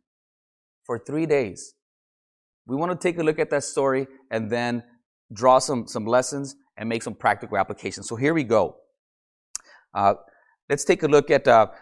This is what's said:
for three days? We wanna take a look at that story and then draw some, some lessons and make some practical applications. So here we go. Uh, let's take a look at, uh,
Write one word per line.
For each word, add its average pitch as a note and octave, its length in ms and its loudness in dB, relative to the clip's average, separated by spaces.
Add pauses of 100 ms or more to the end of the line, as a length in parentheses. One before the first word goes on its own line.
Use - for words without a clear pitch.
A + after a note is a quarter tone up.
(840)
for A#2+ 140 -6
three D3+ 280 -6
days? C3+ 480 -4 (920)
We B2 80 -6
wanna E3+ 220 -4
take F3 220 -2
a E3+ 40 -2
look D#3 160 0
at D3+ 120 -2
that C#3+ 120 -2
story C3+ 460 -2 (240)
and A2 180 -4
then A#2+ 320 -2 (500)
draw B2+ 280 4
some, B2 260 -4
some G#2+ 200 -8
lessons C3+ 500 -2 (200)
and A2 120 -8
make A2+ 160 -4
some A2+ 100 -8
practical G#2 420 -2
applications. G2 520 -6
So A#2 80 -8
here C#3+ 180 0
we D#3+ 80 0
go. G#2 340 0 (1160)
Uh, G2+ 200 4 (540)
let's D3 160 -2
take F3 200 2
a D3+ 40 0
look D3 220 4
at, C#3 160 2
uh, A2+ 220 8 (140)